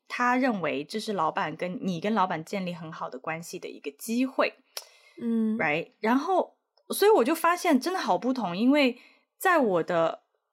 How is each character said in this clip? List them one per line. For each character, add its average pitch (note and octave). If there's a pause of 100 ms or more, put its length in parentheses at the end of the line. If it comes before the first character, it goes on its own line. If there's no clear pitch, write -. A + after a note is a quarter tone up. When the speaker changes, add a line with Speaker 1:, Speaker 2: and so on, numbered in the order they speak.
Speaker 1:
他 B3
认 B3
为 C#3
这 G#3+
是 G#3+
老 D#3+
板 D#3
跟， F3+
你 F3
跟 G#3
老 F#3
板 E3
建 F#3+
立 F3
很 E3
好 E3
的 B3
关 D#3+
系 E3+
的 -
一 -
个 C#3+
机 A#3+
会。 C4 (680)
Speaker 2:
嗯。 A3+
Speaker 1:
Right？ D#3+
然 A3+
后， E4+ (340)
所 -
以 A4
我 E4
就 D4+
发 E4+
现 E4
真 E4+
的 F#4
好 A3
不 B3
同， F#3+
因 B3
为 C#4 (380)
在 F4+
我 F#3
的 E3 (300)